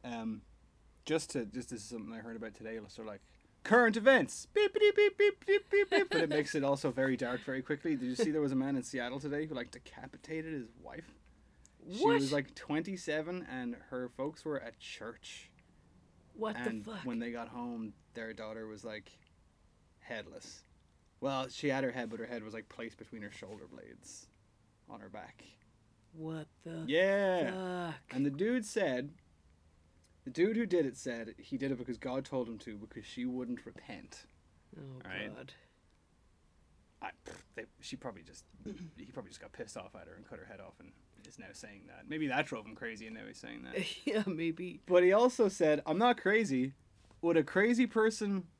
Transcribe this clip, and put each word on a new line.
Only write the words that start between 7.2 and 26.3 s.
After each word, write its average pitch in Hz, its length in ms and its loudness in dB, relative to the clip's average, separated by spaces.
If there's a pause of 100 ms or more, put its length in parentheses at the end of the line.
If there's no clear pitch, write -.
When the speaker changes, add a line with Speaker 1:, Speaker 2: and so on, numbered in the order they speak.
Speaker 1:
very 131 200 -4
quickly. 151 320 0
Did 123 100 -4
you 127 100 -2
see 202 140 2
there 151 120 2
was 143 100 2
a 135 40 0
man 135 200 2
in 123 80 -2
Seattle 127 360 -4
today 147 280 -4
who, 151 80 -6
like, 123 160 -6
decapitated 160 800 -10
his 127 140 -6 (160)
wife? - 320 -14 (760)
She 226 140 -2
Speaker 2:
What? 466 80 8
Speaker 1:
was, 139 180 4
like, 143 220 0
twenty-seven, 165 1000 -4
and 123 240 -6 (140)
her 127 260 -6
folks 143 300 -8
were 147 160 -2
at 117 180 -14
church. - 720 -14 (880)
Speaker 2:
What 214 220 -4
Speaker 1:
And 110 280 -6
Speaker 2:
the 110 60 -12
fuck? 214 140 -10
Speaker 1:
when 120 120 -4
they 117 140 -4
got 117 160 -8
home, 117 460 -8 (200)
their 113 200 -8
daughter 110 340 -10
was, 107 180 -14
like, 107 240 -10 (880)
headless. - 640 -12 (580)
Well, 131 300 -2
she - 200 -2
had 135 140 0
her 131 60 0
head, 117 220 -4
but 110 80 -10
her 110 80 -8
head 117 160 -8
was, 107 100 -12
like, 110 160 -12
placed 113 300 -12
between 113 240 -14
her 101 80 -12
shoulder 101 360 -14
blades - 600 -20 (600)
on 107 120 -14
her 104 100 -16
back. - 340 -8 (680)
Speaker 2:
What 160 320 -2 (180)